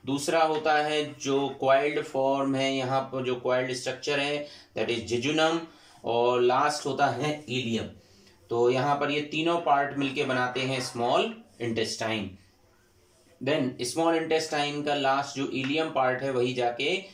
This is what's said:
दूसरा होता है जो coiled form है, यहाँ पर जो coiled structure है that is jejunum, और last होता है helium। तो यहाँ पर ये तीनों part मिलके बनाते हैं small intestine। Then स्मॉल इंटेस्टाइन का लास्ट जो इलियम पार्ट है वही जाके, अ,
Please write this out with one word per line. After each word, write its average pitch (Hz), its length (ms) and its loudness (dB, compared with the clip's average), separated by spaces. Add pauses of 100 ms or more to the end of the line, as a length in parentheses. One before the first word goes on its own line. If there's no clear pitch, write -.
दूसरा 156 380 2
होता 156 300 2
है 151 460 0
जो 139 300 0
coiled 139 560 2
form 135 500 0
है, 135 200 0
यहाँ 135 260 0
पर 131 220 -6
जो 123 120 -2
coiled 127 380 0
structure 135 460 -4
है 147 280 -2 (300)
that 117 180 0
is 107 180 -6
jejunum, 156 460 2 (460)
और 120 360 4
last 135 440 2
होता 139 220 2
है 143 420 -2
helium। 113 360 -2 (640)
तो 120 200 4
यहाँ 135 260 2
पर 143 160 0
ये 147 100 0
तीनों 160 360 0
part 139 400 2
मिलके 139 260 -2
बनाते 127 360 -2
हैं 131 220 -2
small 135 540 0 (260)
intestine। 110 760 -4 (1040)
Then 127 420 0
स्मॉल 165 300 2
इंटेस्टाइन 151 680 0
का 143 120 0
लास्ट 135 420 0
जो 135 100 -2
इलियम 143 420 0
पार्ट 131 320 0
है 135 100 -2
वही 123 220 0
जाके, 123 420 0
अ, 190 80 -6 (100)